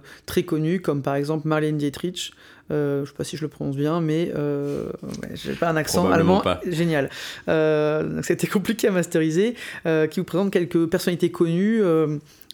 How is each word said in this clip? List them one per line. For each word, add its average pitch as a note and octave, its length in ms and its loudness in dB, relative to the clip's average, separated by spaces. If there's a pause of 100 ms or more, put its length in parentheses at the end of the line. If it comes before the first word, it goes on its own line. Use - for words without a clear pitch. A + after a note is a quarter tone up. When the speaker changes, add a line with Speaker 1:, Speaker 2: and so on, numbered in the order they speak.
(280)
Speaker 1:
très - 160 0
connus, E3 380 0
comme C#3+ 200 -2
par C#3 140 -2
exemple D3 320 -2
Marlène D#3 300 0
Dietrich. D3 560 -4 (380)
Euh, C#3+ 320 0
je C#3+ 60 -8
sais - 60 -20
pas - 80 -6
si - 140 -8
je C#3+ 60 -12
le D3+ 40 -2
prononce C#3+ 280 -6
bien, D3+ 240 0
mais, D#3+ 360 0
euh, C#3+ 560 -4 (100)
ouais, - 320 -10
j'ai - 200 -6
pas - 160 0
un D#3+ 60 0
accent D#3 260 0
Speaker 2:
Probablement F#3 400 4
Speaker 1:
allemand F2+ 200 0
Speaker 2:
pas. - 60 -
Speaker 1:
génial. D#3+ 420 0 (380)
Euh, D#3 680 2
donc D#3 100 -4
c'était - 220 0
compliqué G#3+ 400 0
à G#3 40 4
masteriser, F3 640 2 (320)
euh, D#3+ 180 4
qui D#3 140 -2
vous E3+ 60 -2
présente G3 260 0
quelques E3+ 360 2
personnalités F3 440 0
connues, F#3 500 2
euh, D#3+ 360 4 (360)